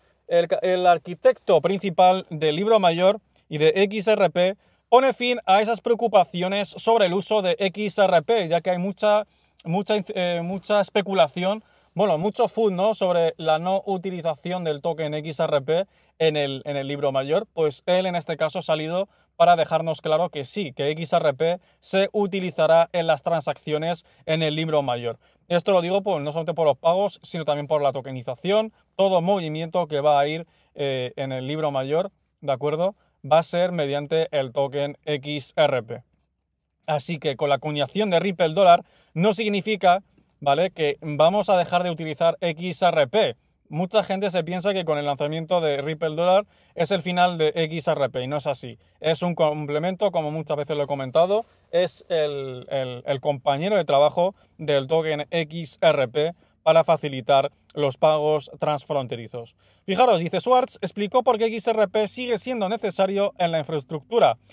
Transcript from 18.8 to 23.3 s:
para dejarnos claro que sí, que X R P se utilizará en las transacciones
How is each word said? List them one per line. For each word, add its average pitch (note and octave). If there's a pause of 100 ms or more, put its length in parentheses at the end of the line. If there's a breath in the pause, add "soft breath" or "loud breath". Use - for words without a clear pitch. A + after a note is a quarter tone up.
para E3+
dejarnos D#3+
claro D#3+
que C#3+
sí, F3
que C#3
X D#3+
R D#3+
P E3 (200)
se G3
utilizará F3
en E3+
las D#3
transacciones D#3+ (220 soft breath)